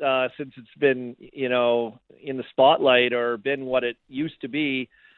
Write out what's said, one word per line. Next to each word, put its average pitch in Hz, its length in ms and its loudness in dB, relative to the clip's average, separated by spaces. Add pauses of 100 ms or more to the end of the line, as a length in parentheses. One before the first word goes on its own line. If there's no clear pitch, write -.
uh, 131 320 0
since 139 200 -12
it's 120 100 -20 (100)
been, 127 440 0
you 127 280 -8
know, 120 520 0 (200)
in 135 160 -10
the 127 140 -8
spotlight 131 640 4
or 120 240 -2
been 135 300 -6
what 127 180 -2
it 120 120 -6 (120)
used 147 320 -8
to 139 80 -10
be. 135 400 -6 (300)